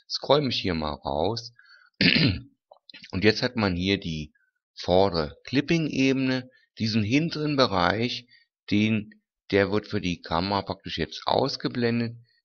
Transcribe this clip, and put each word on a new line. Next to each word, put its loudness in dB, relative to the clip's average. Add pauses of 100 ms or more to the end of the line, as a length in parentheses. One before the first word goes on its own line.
scroll 2
mich -2
hier 0
mal -2
raus -4
<clears throat> -10 (1080)
und -4
jetzt 4
hat -4
man 2
hier 0
die -8 (400)
vordere 2 (100)
Clipping-Ebene, 0 (300)
diesen 0
hinteren 0
Bereich, 0 (440)
den, 0 (300)
der 4
wird -2
für -4
die -4
Kamera -2
praktisch -10
jetzt -6
ausgeblendet. -2 (280)